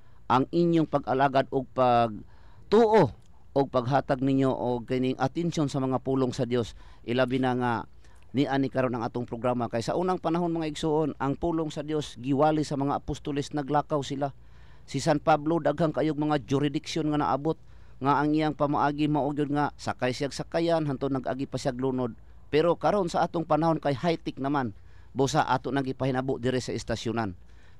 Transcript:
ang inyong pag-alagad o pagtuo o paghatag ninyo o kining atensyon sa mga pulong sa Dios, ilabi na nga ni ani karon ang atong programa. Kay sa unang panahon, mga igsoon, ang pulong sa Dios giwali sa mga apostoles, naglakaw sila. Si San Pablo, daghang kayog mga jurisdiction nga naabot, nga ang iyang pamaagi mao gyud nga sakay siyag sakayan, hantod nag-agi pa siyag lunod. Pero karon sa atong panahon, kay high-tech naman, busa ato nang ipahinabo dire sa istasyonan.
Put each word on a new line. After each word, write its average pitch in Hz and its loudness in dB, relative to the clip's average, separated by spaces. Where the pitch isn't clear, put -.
ang 131 4
inyong 170 4
pag-alagad 135 2
o 131 -2
pagtuo 127 4
o 139 2
paghatag 127 0
ninyo 135 4
o 120 -2
kining 127 0
atensyon 160 0
sa 131 -2
mga 131 0
pulong 131 0
sa 127 -2
Dios, 120 -2
ilabi 127 0
na 127 0
nga 123 0
ni 135 4
ani 135 0
karon 127 -2
ang 117 -4
atong 123 -4
programa. 120 -2
Kay 117 0
sa - -2
unang 185 0
panahon, 170 0
mga 160 -4
igsoon, 156 0
ang 135 -2
pulong 160 -2
sa 151 -8
Dios 147 -4
giwali 143 2
sa 147 -4
mga 139 0
apostoles, 147 -6
naglakaw 147 -2
sila. 139 -4
Si - -6
San 151 2
Pablo, 156 2
daghang 147 0
kayog 151 0
mga 151 0
jurisdiction 147 -2
nga 151 0
naabot, 143 0
nga 135 2
ang 151 2
iyang 156 0
pamaagi 147 2
mao 147 0
gyud 143 -2
nga 147 0
sakay 127 -2
siyag 139 -4
sakayan, 165 0
hantod 139 -2
nag-agi 131 -4
pa - -4
siyag 127 -4
lunod. 127 -2
Pero 160 4
karon 175 2
sa - 0
atong 170 -4
panahon, 156 2
kay 143 0
high-tech 165 -2
naman, 135 -2
busa 135 2
ato 127 -2
nang 139 -2
ipahinabo 131 -2
dire 123 0
sa 95 -6
istasyonan. 110 -4